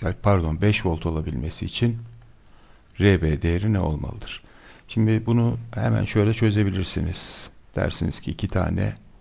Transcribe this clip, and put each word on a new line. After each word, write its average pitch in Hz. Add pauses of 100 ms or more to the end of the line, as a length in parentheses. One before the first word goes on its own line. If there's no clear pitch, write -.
ya 92
pardon, 82
beş 104
volt 82
olabilmesi 80
için 120 (1000)
R 95
B 78
değeri 92
ne 98
olmalıdır? - (460)
Şimdi 110
bunu 117 (160)
hemen 113
şöyle 110
çözebilirsiniz. 98 (280)
Dersiniz -
ki -
iki -
tane 92 (260)